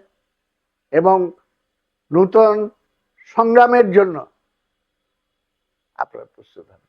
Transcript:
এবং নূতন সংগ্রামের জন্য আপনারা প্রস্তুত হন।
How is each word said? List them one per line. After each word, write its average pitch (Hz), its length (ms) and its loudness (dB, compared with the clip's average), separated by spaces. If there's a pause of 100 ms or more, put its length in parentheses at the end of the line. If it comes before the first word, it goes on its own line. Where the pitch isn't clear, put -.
(1000)
এবং 190 180 0 (960)
নূতন 208 580 0 (640)
সংগ্রামের 240 520 2 (100)
জন্য 190 200 0 (1800)
আপনারা - 300 -14 (100)
প্রস্তুত 98 360 -20
হন। 95 180 -20